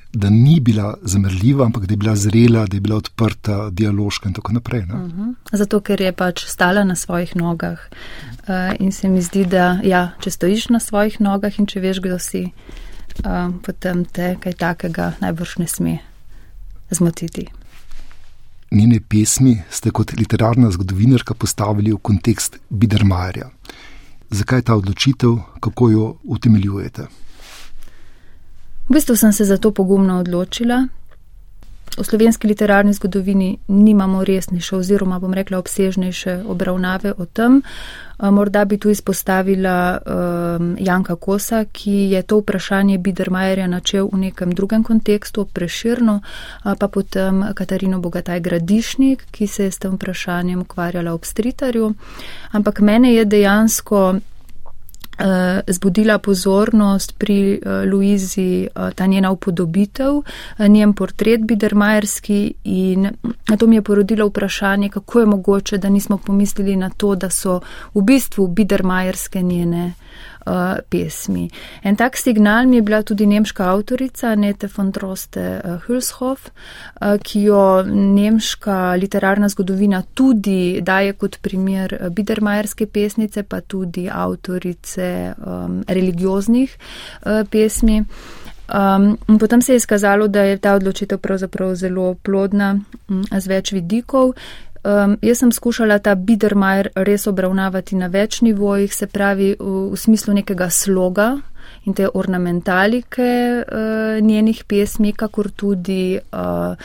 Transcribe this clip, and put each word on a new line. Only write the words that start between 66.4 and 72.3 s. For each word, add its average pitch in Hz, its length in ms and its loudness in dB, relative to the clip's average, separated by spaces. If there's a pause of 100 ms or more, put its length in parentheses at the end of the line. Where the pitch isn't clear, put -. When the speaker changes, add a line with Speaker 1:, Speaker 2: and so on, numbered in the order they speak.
Speaker 2:
na 185 140 -2
to, 202 260 0
da 185 140 -4
so 180 300 -2 (340)
v 208 80 2
bistvu 214 460 4
biedermajerske 185 920 0
njene, 175 520 -2 (520)
eh, 180 340 -2 (100)
pesmi. 175 600 -4 (340)
En 202 120 2
tak 233 220 0
signal 214 480 4